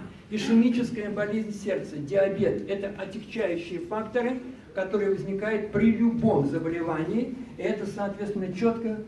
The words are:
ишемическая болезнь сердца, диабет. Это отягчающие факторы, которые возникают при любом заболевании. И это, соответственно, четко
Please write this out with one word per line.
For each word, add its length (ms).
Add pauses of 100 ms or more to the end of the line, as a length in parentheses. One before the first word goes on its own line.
(300)
ишемическая 800
болезнь 440
сердца, 440
диабет. 720
Это 300
отягчающие 800
факторы, 600 (340)
которые 340
возникают 640
при 200
любом 540
заболевании. 880 (240)
И 60
это, 240
соответственно, 680
четко 540